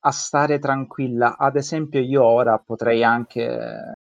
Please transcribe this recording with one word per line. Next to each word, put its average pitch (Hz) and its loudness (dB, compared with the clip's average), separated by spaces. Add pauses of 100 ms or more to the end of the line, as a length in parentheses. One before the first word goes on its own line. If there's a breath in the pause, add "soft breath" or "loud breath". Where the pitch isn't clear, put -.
a 143 2
stare 147 0
tranquilla? 131 -2
Ad 139 0
esempio, 147 -4
io 131 2
ora 117 4
potrei 117 -2
anche 117 -4 (120)